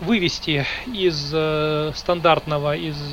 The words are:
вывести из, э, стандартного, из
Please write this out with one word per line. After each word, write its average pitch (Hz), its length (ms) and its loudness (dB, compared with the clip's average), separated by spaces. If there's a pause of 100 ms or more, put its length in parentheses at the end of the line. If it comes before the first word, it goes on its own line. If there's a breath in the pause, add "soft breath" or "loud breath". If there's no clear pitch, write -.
вывести 160 640 0 (220 loud breath)
из, 175 480 -2
э, 156 600 0
стандартного, 151 800 2
из 160 200 -4 (160)